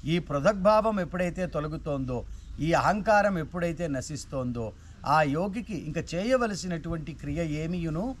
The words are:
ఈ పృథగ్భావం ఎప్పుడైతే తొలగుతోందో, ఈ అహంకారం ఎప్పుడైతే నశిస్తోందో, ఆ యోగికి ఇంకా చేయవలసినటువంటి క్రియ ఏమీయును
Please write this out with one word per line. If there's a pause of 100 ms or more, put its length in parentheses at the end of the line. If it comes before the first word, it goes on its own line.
ఈ
పృథగ్భావం
ఎప్పుడైతే
తొలగుతోందో, (420)
ఈ
అహంకారం
ఎప్పుడైతే
నశిస్తోందో, (340)
ఆ
యోగికి
ఇంకా (120)
చేయవలసినటువంటి
క్రియ (220)
ఏమీయును